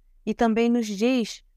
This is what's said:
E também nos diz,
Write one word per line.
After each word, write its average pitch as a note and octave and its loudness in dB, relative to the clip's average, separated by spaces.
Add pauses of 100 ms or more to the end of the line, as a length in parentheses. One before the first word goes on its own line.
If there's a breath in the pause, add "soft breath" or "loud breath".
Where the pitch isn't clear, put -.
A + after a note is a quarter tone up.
(260)
E G#3+ -4
também A#3 2
nos A#3 0
diz, G#3+ -2 (160)